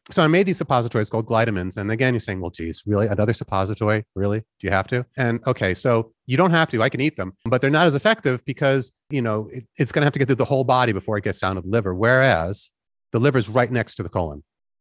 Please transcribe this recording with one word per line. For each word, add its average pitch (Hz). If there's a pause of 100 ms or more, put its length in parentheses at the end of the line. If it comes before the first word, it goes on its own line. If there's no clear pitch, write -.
So 180
I 156
made 180
these 180
suppositories 120
called 113
Glytamins. 110
And 104
again, 123
you're 110
saying, 95
"Well, 87
geez, 82
really? 104
Another 104
suppository? 107 (100)
Really? 101
Do -
you 87
have 95
to?" 123 (120)
And 117
okay, 107
so 113 (140)
you 127
don't 180
have 160
to. 113
I 117
can 123
eat 156
them, 92
but 123
they're 139
not 156
as 139
effective 143
because, 135 (160)
you 139
know, 107
it, 127 (100)
it's 135
gonna 147
have 143
to 135
get 131
through 131
the 120
whole 135
body 123
before 104
it 98
gets 101
down 95
to 90
the 87
liver. 98
Whereas 104 (420)
the 117
liver's 123
right 120
next 120
to 101
the 85
colon, 78 (380)